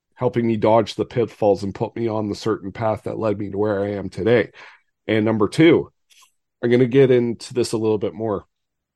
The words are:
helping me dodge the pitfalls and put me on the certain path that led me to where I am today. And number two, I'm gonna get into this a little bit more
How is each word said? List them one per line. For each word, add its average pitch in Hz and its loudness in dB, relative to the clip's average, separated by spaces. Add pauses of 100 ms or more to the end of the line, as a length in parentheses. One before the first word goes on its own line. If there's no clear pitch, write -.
(160)
helping 120 -2
me 113 0
dodge 110 2
the 107 -2
pitfalls 104 0
and 98 -8
put - -8
me 117 -4
on 107 -4
the 101 -4
certain 98 -6
path 110 -4
that 107 -10
led 107 -2
me 101 -8
to 95 -8
where 101 -2
I 101 -4
am 95 -8
today. 107 0 (540)
And 107 0
number 110 2
two, 156 4 (720)
I'm 120 2
gonna 123 4
get 127 4
into 120 0
this 120 -2
a 117 -2
little 110 0
bit 98 -6
more 104 -6 (500)